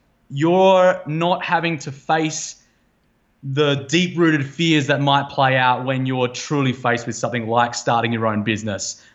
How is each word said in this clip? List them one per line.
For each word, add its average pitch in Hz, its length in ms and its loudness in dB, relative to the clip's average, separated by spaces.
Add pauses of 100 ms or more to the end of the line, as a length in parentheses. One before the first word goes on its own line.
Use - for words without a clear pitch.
(300)
you're 185 760 4
not 170 380 -2
having 170 340 0
to 139 140 -12
face 156 640 -4 (880)
the 139 460 0
deep-rooted 160 560 0
fears 151 440 0
that 139 120 2
might 139 280 2
play 131 280 2
out 127 280 2
when 131 220 -2
you're 127 200 0
truly 135 460 -2
faced 120 340 -2
with 120 80 -6
something 117 320 -4
like 120 260 0
starting 117 400 -2
your 113 140 -2
own 107 160 -2
business. 107 580 -6 (140)